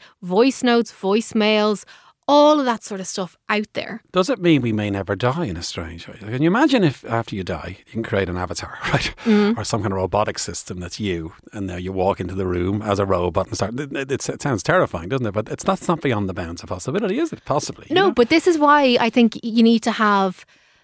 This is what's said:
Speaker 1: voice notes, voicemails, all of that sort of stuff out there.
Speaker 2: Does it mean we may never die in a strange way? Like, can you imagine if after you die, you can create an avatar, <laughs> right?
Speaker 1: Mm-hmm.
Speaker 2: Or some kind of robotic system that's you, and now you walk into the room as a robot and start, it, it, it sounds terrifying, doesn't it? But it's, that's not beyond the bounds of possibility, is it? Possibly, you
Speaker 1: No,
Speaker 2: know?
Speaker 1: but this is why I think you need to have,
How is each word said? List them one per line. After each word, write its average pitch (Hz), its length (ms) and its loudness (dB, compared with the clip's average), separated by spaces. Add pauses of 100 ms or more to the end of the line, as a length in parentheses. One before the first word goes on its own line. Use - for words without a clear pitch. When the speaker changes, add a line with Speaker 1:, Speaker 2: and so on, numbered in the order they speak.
(220)
Speaker 1:
voice 208 400 2
notes, 233 300 2
voicemails, 214 920 0 (440)
all 294 320 6
of 269 60 0
that 233 180 -2
sort 196 180 -8
of 185 60 -10
stuff - 280 -6 (140)
out 214 240 -2
there. - 380 -10
Speaker 2:
Does 180 180 2
it 269 100 0
mean 165 220 4
we 117 100 0
may 104 200 0
never 98 240 -2
die 127 300 0
in 87 120 -6
a 87 60 -10
strange 82 440 -10
way? - 140 -16
Like, 101 100 -12
can 131 120 0
you 160 40 4
imagine 247 360 4
if 143 220 0
after 117 300 -4
you 95 80 -6
die, 90 340 -8 (100)
you - 40 -20
can 113 120 -6
create 98 260 0
an 87 80 -4
avatar, 90 440 -8
<laughs> - 120 -4
right? - 200 -4 (120)
Speaker 1:
Mm-hmm. 214 340 4
Speaker 2:
Or 104 40 -6
some 110 180 -2
kind 104 120 -2
of 95 40 -2
robotic 101 400 0
system - 420 -8
that's 85 200 -10
you, 85 340 -4 (200)
and 101 120 -8
now 90 120 -8
you 90 140 -8
walk 95 280 0
into 92 160 -6
the 95 100 -4
room 92 380 -2
as 101 160 0
a 101 80 2
robot 90 400 0
and - 80 -8
start, 120 240 -4
it, 139 320 -6
it, - 180 -4
it - 140 -10
sounds 131 180 -2
terrifying, 107 480 0
doesn't 123 160 -2
it? 101 80 -4
But 107 160 -4
it's, 143 140 -8
that's 190 240 -2
not 165 140 -2
beyond 104 280 -2
the 92 60 -6
bounds 85 260 -8
of - 80 -16
possibility, 180 480 -4
is 320 160 -4
it? - 120 -16
Possibly, - 440 -4
you 330 60 -2
Speaker 1:
No, 381 140 6
Speaker 2:
know? - 40 4
Speaker 1:
but 240 160 4
this 320 160 4
is 330 140 4
why 285 400 6
I 233 100 2
think 233 340 4
you 233 200 4
need 226 200 6
to 233 80 0
have, 202 540 0 (380)